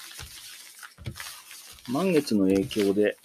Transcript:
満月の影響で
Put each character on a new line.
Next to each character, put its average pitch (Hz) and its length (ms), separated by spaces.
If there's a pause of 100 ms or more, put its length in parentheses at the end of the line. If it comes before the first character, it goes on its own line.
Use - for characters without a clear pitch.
(1900)
満 170 240
月 139 240
の 98 80
影 95 220
響 101 260
で 104 320